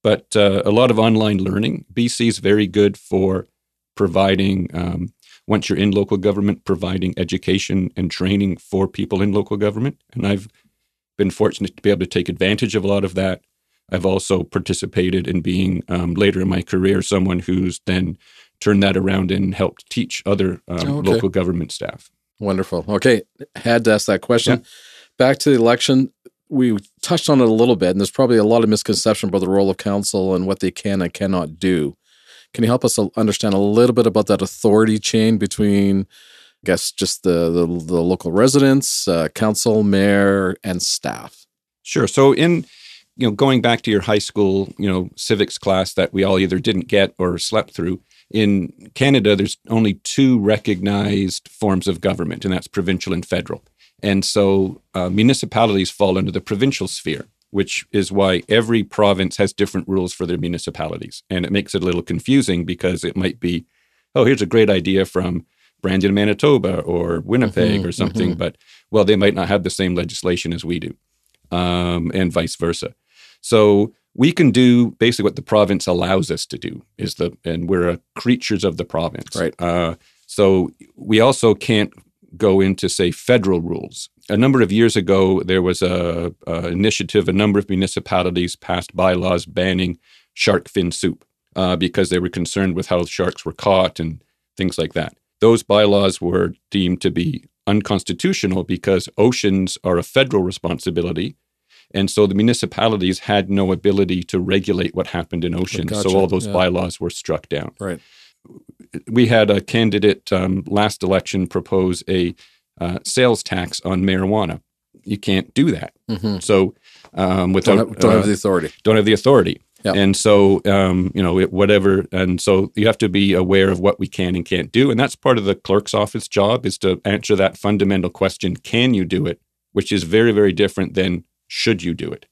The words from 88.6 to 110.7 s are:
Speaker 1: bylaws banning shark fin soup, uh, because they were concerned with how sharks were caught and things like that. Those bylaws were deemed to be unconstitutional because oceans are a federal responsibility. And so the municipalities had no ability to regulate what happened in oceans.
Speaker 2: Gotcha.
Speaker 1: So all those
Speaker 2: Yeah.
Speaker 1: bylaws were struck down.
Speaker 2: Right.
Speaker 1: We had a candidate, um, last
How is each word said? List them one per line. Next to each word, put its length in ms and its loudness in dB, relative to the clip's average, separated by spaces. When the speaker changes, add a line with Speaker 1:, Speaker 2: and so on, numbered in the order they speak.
Speaker 1:
bylaws 500 0
banning 540 -2
shark 360 -2
fin 220 -2
soup, 340 -4
uh, 200 0
because 340 -2
they 100 0
were 100 -4
concerned 460 -2
with 120 -6
how 180 0
sharks 400 -6
were 60 -6
caught 480 0
and 240 -8
things 200 -4
like 160 -4
that. 240 -6
Those 220 6
bylaws 580 2
were 320 -2
deemed 300 -2
to 100 0
be 340 -4
unconstitutional 960 -2
because 540 -2
oceans 640 0
are 140 0
a 60 -2
federal 400 0
responsibility. 920 -6
And 140 -2
so 160 2
the 80 -2
municipalities 840 0
had 320 0
no 200 2
ability 520 0
to 160 -4
regulate 560 -2
what 120 -4
happened 380 -6
in 80 -4
oceans. 380 -6
Speaker 2:
Gotcha. 180 -2
Speaker 1:
So 80 2
all 80 4
those 220 -2
Speaker 2:
Yeah. 60 -6
Speaker 1:
bylaws 460 0
were 120 -6
struck 380 -8
down. 300 -8
Speaker 2:
Right. 200 -10
Speaker 1:
We 200 4
had 240 4
a 100 2
candidate, 720 0
um, 320 -2
last 380 -2